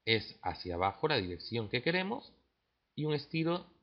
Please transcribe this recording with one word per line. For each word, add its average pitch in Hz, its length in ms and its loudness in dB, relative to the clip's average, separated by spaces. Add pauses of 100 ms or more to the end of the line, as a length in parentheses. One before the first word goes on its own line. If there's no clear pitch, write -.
Es 110 380 2
hacia 87 320 -4
abajo 95 320 2
la 151 100 2
dirección 104 520 -2
que 123 140 -2
queremos 185 500 -2 (640)
y 147 100 -4
un 151 100 2
estilo 160 520 0 (160)